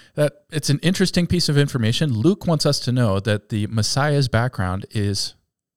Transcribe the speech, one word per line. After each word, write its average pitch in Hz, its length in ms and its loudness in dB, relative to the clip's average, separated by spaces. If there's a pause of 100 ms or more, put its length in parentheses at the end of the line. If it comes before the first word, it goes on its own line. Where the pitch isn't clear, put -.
(140)
that, 147 360 -2
it's 156 200 -2
an 143 100 2
interesting 175 480 0
piece 175 200 0
of 151 80 2
information. 139 560 2
Luke 123 320 2
wants 160 220 2
us 143 140 0
to - 100 -4
know 117 300 2
that 104 300 -2
the 107 180 -2
Messiah's 139 580 0
background 107 640 -2
is 101 440 -2 (420)